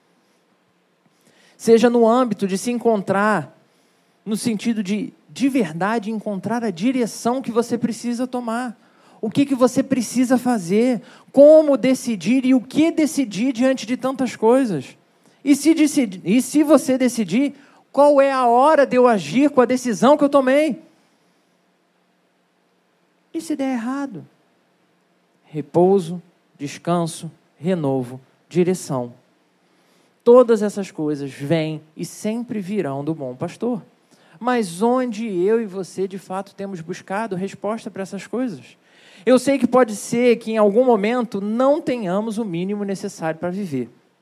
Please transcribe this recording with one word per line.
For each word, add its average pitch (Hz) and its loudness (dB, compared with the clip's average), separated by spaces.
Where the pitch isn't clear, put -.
Seja 226 4
no 240 4
âmbito 226 0
de 185 -4
se 240 -4
encontrar, 208 -2
no 208 -4
sentido 220 -4
de, 196 -6
de 190 -4
verdade, 202 -2
encontrar 214 -6
a 226 -4
direção 240 -4
que 233 -8
você 233 -2
precisa 240 -6
tomar. 240 -8
O 220 -6
que 277 0
que 277 -4
você 254 2
precisa 254 0
fazer, 226 0
como 294 8
decidir 240 0
e 254 4
o 254 2
que 320 0
decidir 262 -2
diante 254 0
de 240 -4
tantas 254 -4
coisas. 220 0
E 285 4
se 302 2
decidi-, 262 0
e 233 2
se 302 0
você 269 4
decidir, 240 -2
qual 285 6
é 277 4
a 262 0
hora 269 4
de 233 0
eu 247 6
agir 220 2
com 254 4
a 240 4
decisão 247 2
que 294 0
eu 277 4
tomei? 277 2
E 330 -8
se 311 -6
der 269 -4
errado? 240 -6
Repouso, 175 0
descanso, 165 -6
renovo, 135 -4
direção. 156 -2
Todas 240 6
essas 202 -4
coisas 147 -6
vêm 156 -4
e 175 -10
sempre 220 -8
virão 165 -6
do 156 -4
bom 135 -10
pastor. 175 -8
Mas 220 -4
onde 233 -2
eu 208 0
e 226 -6
você, 185 -8
de 190 -14
fato, 190 -12
temos 196 -12
buscado 190 -8
resposta 208 -8
para 190 -10
essas 185 -12
coisas? 208 -8
Eu 254 6
sei 277 0
que - 0
pode 240 2
ser 240 0
que 220 -8
em 220 -2
algum 214 4
momento 226 0
não 247 0
tenhamos 220 -4
o 233 -4
mínimo 196 -6
necessário 180 -8
para 175 -6
viver. 147 -6